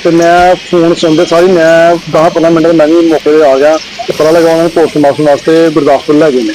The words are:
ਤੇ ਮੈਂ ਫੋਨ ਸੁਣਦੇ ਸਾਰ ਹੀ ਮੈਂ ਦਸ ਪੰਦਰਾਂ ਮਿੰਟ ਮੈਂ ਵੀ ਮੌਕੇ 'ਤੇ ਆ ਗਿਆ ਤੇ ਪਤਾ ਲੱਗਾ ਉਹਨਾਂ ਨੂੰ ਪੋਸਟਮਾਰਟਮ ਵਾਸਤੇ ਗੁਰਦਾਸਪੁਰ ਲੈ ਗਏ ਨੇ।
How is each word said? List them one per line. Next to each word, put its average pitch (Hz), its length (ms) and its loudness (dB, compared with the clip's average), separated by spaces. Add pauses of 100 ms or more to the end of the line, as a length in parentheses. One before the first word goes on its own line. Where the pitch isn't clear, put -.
ਤੇ 175 60 0
ਮੈਂ 175 460 2
ਫੋਨ 170 400 -2
ਸੁਣਦੇ 165 300 0
ਸਾਰ 170 180 0
ਹੀ 185 40 2
ਮੈਂ 170 480 2
ਦਸ 165 380 -2
ਪੰਦਰਾਂ 165 180 -4
ਮਿੰਟ 165 160 0
ਮੈਂ 160 200 2
ਵੀ 160 60 0
ਮੌਕੇ 165 380 0
'ਤੇ 151 200 2
ਆ 135 60 0
ਗਿਆ 151 200 0
ਤੇ - 360 -10
ਪਤਾ 151 180 0
ਲੱਗਾ 165 180 2
ਉਹਨਾਂ 165 140 0
ਨੂੰ 170 80 -2
ਪੋਸਟਮਾਰਟਮ 147 540 0
ਵਾਸਤੇ 160 440 0
ਗੁਰਦਾਸਪੁਰ 147 460 0
ਲੈ 151 160 2
ਗਏ 127 100 -2
ਨੇ। 107 140 -6